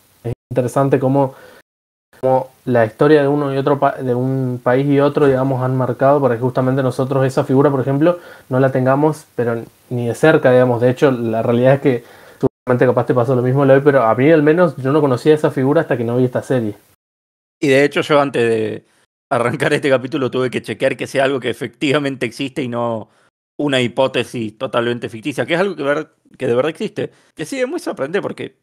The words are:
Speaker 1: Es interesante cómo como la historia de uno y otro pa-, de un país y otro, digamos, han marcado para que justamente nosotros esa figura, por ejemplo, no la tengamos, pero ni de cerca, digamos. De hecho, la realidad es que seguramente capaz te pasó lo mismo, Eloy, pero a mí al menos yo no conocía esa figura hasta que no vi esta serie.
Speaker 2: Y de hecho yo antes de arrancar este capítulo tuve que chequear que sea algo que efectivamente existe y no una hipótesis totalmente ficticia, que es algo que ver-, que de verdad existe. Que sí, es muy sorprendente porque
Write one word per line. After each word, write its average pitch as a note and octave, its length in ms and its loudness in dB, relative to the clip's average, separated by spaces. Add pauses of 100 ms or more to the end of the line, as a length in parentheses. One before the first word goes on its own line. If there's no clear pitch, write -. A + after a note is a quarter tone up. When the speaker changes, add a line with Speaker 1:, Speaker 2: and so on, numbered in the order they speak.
(260)
Speaker 1:
Es A#2 80 -6 (180)
interesante C3+ 480 0
cómo C3 340 0 (880)
como C3 300 0 (100)
la A#2+ 220 2
historia D3 360 4
de C#3 60 0
uno C#3+ 260 -2
y C3+ 40 -4
otro C#3 200 0
pa-, C#3 200 0
de B2+ 180 -2
un B2+ 480 -2
país C3 240 0
y C#3 140 2
otro, C#3+ 260 2
digamos, C3 340 0
han B2+ 140 0
marcado C3 460 2
para A#2+ 140 2
que A2+ 60 -6
justamente C3 400 0
nosotros C3 440 0
esa C3 180 0
figura, C#3+ 260 2
por C3+ 120 0
ejemplo, C#3+ 360 0 (300)
no B2+ 140 0
la C3+ 100 2
tengamos, C#3 540 0 (100)
pero A#2 260 -4 (280)
ni A#2+ 180 -4
de A2+ 80 -4
cerca, D3+ 340 4
digamos. B2+ 300 4
De B2 100 2
hecho, C3 220 2
la A2+ 320 -2
realidad B2 300 2
es C3+ 80 0
que B2 220 0 (360)
seguramente B2+ 460 0
capaz A#2+ 220 2
te C#3 60 0
pasó B2 220 2
lo A#2+ 60 0
mismo, C3 240 0
Eloy, C3+ 160 6
pero C#3 220 4
a A2 120 2
mí C3 160 4
al D#3+ 100 6
menos D#3 360 2
yo C3 160 -2
no D#3 80 2
conocía C#3+ 320 2
esa D3+ 180 0
figura C#3+ 300 0
hasta D3+ 160 -2
que A#2 80 -4
no A#2 100 -2
vi B2+ 80 2
esta B2 180 -2
serie. A2 340 -4 (840)
Speaker 2:
Y D#3 80 -2
de C#3 160 4
hecho D3 160 -2
yo C#3+ 220 2
antes C3+ 200 -2
de A2 440 -2 (440)
arrancar B2 440 -2
este C#3 160 -2
capítulo C3 420 -2
tuve B2+ 180 -2
que A#2 120 -6
chequear D3 340 -4
que C3+ 120 -8
sea C3+ 180 -2
algo C3+ 160 -2
que A#2+ 80 -4
efectivamente C3+ 760 -4
existe C3+ 360 -8
y B2+ 80 -6
no A#2 400 -6 (480)
una C#3 240 0
hipótesis B2 760 -2
totalmente A#2+ 520 -4
ficticia, B2 360 -8
que D3+ 100 -4
es E3 40 0
algo F#3+ 160 -2
que D3+ 80 -8
ver-, D3 260 -2 (280)
que B2+ 100 -4
de A#2+ 80 0
verdad C3 140 0
existe. - 420 -8 (240)
Que D#3 100 -10
sí, C4+ 140 -8
es B3 80 -2
muy D#4+ 140 -8
sorprendente E3+ 400 -6
porque B2 420 -10